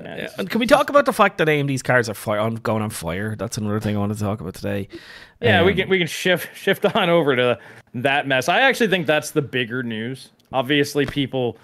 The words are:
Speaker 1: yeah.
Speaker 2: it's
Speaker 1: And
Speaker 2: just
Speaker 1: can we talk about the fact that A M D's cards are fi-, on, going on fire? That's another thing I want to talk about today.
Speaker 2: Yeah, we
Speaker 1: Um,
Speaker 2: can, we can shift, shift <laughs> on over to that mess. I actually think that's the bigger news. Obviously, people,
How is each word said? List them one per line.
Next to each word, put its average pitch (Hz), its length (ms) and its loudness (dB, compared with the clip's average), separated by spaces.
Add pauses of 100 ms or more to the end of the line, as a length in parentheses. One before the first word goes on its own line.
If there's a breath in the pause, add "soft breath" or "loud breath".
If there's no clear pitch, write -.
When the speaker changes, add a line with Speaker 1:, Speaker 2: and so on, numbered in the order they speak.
Speaker 1:
yeah. - 120 -14
Speaker 2:
it's - 200 -12
Speaker 1:
And 190 120 -6
Speaker 2:
just - 40 -12
Speaker 1:
can 220 80 0
we 247 80 0
talk 285 240 4
about 285 140 4
the 262 80 2
fact 202 260 2
that 156 100 2
A 151 40 4
M 143 120 0
D's 135 160 -2
cards 123 280 2
are 104 40 -8
fi-, 104 240 -4
on, 113 180 0
going 110 280 -2
on 110 80 -4
fire? 101 440 -6
That's - 220 -6
another 107 220 -2
thing 104 180 -2
I - 20 0
want 101 140 -2
to 107 60 -6
talk 104 200 -2
about 92 140 -10
today. 101 340 -6 (540 loud breath)
Speaker 2:
Yeah, 190 220 4
we 190 80 4
Speaker 1:
Um, 175 60 -2
Speaker 2:
can, 170 120 -4
we 190 80 2
can 170 100 0
shift, - 480 -2
shift - 300 0
<laughs> 185 100 0
on 190 140 2
over 151 260 4
to 123 220 2 (380 loud breath)
that 135 320 0
mess. 131 200 2
I 190 140 4
actually 254 280 4
think 170 180 0
that's 151 240 0
the 156 100 0
bigger 127 400 -4
news. 117 480 -8 (240)
Obviously, 139 540 0
people, 127 560 -4